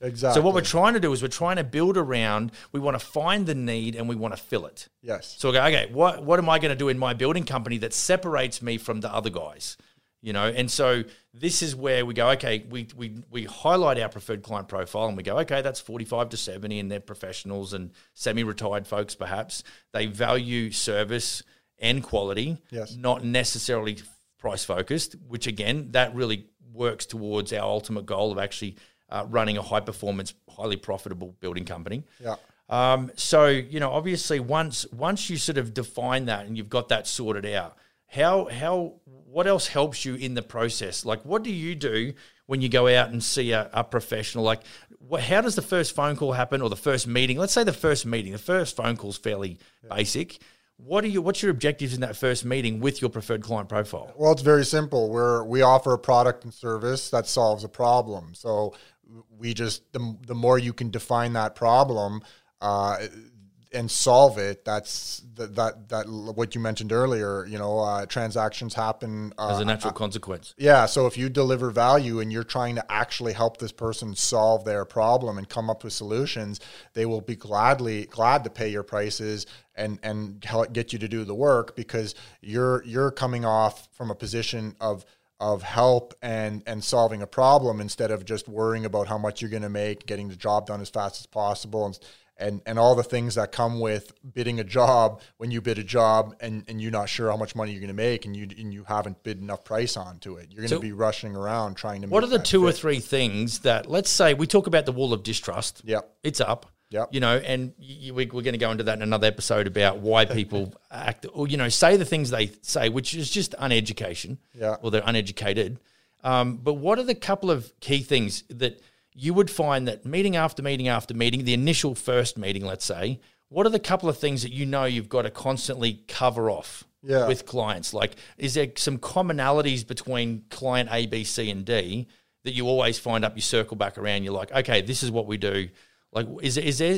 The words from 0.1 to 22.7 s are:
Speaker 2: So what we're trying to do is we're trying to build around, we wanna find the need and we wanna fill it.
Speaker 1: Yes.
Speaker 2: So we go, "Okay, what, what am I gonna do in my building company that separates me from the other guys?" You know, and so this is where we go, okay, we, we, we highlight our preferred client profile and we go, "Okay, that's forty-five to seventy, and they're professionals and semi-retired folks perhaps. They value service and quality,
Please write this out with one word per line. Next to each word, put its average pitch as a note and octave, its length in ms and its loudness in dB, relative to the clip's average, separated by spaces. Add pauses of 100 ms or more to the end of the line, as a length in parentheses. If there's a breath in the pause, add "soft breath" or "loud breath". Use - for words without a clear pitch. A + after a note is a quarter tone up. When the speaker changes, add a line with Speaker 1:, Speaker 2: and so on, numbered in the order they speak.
Speaker 2:
So D3+ 60 6
what F#3+ 100 4
we're F#3 60 2
trying F3+ 340 4
to A3+ 60 0
do E3 140 2
is A#2 80 -4
we're C3 60 -2
trying F3 280 -2
to E3 80 0
build D#3+ 320 2
around, A#2 560 0 (200 loud breath)
we C#3 80 -4
wanna C#3 180 0
find F3+ 480 0
the D#3+ 80 0
need A#2 400 -4
and A#2 120 -6
we A#2 100 -4
wanna G#2+ 200 -4
fill F#2 300 -6
it. - 220 -18 (120)
Speaker 1:
Yes. A2+ 380 -10
Speaker 2:
So C#3 100 -2
we B2+ 60 4
go, C3 100 6
"Okay, C#3 280 4
what, D#3 320 4
what E3+ 160 6
am E3 100 2
I D#3+ 80 6
gonna D3 160 0
do C3+ 140 0
in C3 100 0
my B2 160 0
building D3 300 0
company A#2+ 340 -4
that A2 160 -4
separates D#3+ 640 0
me A#2 160 -4
from A2 260 -6
the G#2 120 -6
other A2+ 160 -2
guys?" D#2 460 -10 (440 soft breath)
You A2 120 -8
know, G2+ 140 2
and B2 240 -2
so B2+ 340 2 (300 loud breath)
this D3+ 280 -2
is D3 140 -4
where C3 300 0
we A#2+ 80 -6
go, A#2+ 160 4
okay, A#2+ 400 -2
we, A#2+ 260 -10
we, A2+ 220 -12 (120)
we A#2+ 140 -8
highlight D#3+ 560 2
our A2 80 -2
preferred G#2 340 -10
client G#2 260 -8
profile G2 380 -4
and G#2 100 -4
we F#2+ 60 -8
go, G2 180 -2
"Okay, D3 220 -2
that's C3 180 -6
forty-five A#2 500 -4
to A#2 60 -10
seventy, G#2 440 -8
and G2 100 -6
they're G#2 80 -6
professionals G2 760 -10
and F2+ 180 -10 (220 soft breath)
semi-retired G#2+ 720 -4
folks G#2 280 -4
perhaps. F#2+ 480 -8 (300 loud breath)
They A2 140 -2
value A#2 640 0
service G#2+ 680 -2 (360 soft breath)
and A#2+ 240 0
quality, A2 540 -2 (140)